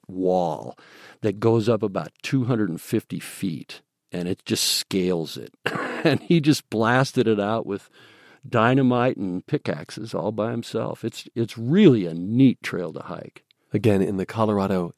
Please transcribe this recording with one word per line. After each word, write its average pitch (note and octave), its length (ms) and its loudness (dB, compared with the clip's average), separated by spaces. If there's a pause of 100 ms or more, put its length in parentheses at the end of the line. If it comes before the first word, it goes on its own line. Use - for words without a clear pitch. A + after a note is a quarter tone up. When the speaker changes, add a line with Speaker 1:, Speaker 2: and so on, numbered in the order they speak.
Speaker 1:
wall F2+ 720 -2 (440)
that G#2 180 -2
goes A2+ 300 2
up G#2+ 120 0
about F#2+ 300 -4 (100)
two C3+ 220 -2
hundred A2 260 -2
and D#2+ 120 -8
fifty - 400 -6
feet, - 600 -10 (300)
and F2+ 160 -6
it - 160 -6
just - 220 -2
scales F2+ 720 -2
it. - 160 -14 (120)
<laughs> - 140 -2 (260)
And - 140 2
he E3+ 220 2
just C#3+ 280 2
blasted A#2 600 2
it G#2+ 100 2
out G#2 260 -2
with - 240 -10 (600)
dynamite B2 680 2
and F2+ 320 -6
pickaxes G2 640 -6
all F#2+ 200 -4
by A2 180 -4
himself. A#2 540 -6
It's, - 280 -10
it's A2+ 240 -4
really B2+ 480 6
a E2 80 -6
neat A2 480 4
trail F2 300 -6
to - 120 -12
hike. - 420 -16 (260)
Speaker 2:
Again, G#2 300 4
in G2 160 0
the F#2 80 -2
Colorado G2 720 0